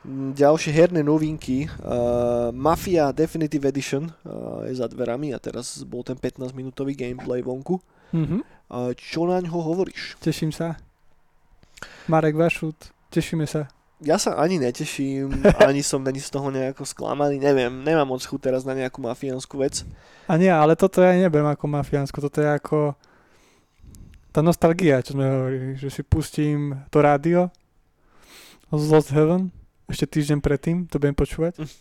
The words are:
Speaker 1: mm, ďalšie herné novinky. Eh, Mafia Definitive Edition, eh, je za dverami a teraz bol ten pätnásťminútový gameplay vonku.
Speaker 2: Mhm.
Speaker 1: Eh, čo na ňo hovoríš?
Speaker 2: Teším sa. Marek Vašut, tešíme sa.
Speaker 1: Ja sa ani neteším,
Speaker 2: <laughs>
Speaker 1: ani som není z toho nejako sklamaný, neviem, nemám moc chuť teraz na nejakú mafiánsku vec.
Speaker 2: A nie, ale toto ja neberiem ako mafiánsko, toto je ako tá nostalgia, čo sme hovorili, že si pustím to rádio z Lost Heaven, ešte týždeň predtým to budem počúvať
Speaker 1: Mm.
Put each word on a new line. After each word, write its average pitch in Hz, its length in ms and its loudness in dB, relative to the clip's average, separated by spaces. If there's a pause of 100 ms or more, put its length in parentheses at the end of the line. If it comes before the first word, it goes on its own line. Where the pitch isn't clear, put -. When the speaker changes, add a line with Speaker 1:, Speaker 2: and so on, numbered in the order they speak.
Speaker 1:
mm, 135 360 -8
ďalšie 151 320 6
herné 165 320 4
novinky. 147 640 0
Eh, - 40 -10 (800)
Mafia 156 580 2
Definitive 151 560 -2
Edition, 139 400 -2
eh, 165 80 -12 (560)
je 127 80 -8
za 120 80 -4
dverami 123 480 -6
a - 80 -10
teraz 123 400 -10
bol 120 240 -10
ten 131 80 -8
pätnásťminútový 131 800 -8
gameplay 123 480 -6
vonku. 135 400 -4 (300)
Speaker 2:
Mhm. 160 260 -2
Speaker 1:
Eh, 123 560 -8
čo - 320 -4
na 180 160 0
ňo 170 140 -6
hovoríš? 170 640 -4
Speaker 2:
Teším 156 340 -2
sa. - 240 -6 (1300)
Marek 156 320 2
Vašut, 160 400 0 (320)
tešíme 160 400 -2
sa. 151 160 -4 (320)
Speaker 1:
Ja 147 180 2
sa 208 220 -2
ani 165 240 2
neteším, 135 720 -4 (160)
Speaker 2:
<laughs> 135 160 8
Speaker 1:
ani 143 160 2
som 139 180 -2
není 135 220 -4
z - 80 -12
toho 139 180 -4
nejako 135 380 -4
sklamaný, 143 560 -2
neviem, 131 320 4
nemám 143 340 0
moc 127 140 -4
chuť - 180 -8
teraz 131 220 0
na 135 160 -6
nejakú 131 240 -6
mafiánsku 127 560 -8
vec. 135 240 -2 (420)
Speaker 2:
A 160 140 0
nie, 185 100 6
ale 160 300 6
toto 190 240 4
ja 180 100 8
neberiem 156 380 4
ako 147 180 -4
mafiánsko, 143 540 -2
toto 143 160 -4
je 151 100 2
ako 147 460 0 (1400)
tá 156 160 2
nostalgia, 165 560 4
čo 139 160 -8
sme 135 80 0
hovorili, 131 480 -2
že 135 160 -8
si 147 120 -8
pustím 147 840 -2
to 147 140 4
rádio 165 480 4 (1200)
z 151 160 0
Lost 156 240 6
Heaven, 165 400 2 (360)
ešte - 220 -2
týždeň 147 300 0
predtým 147 480 0
to 143 160 -2
budem 143 160 2
počúvať 160 400 -2
Speaker 1:
Mm. 156 80 -8 (160)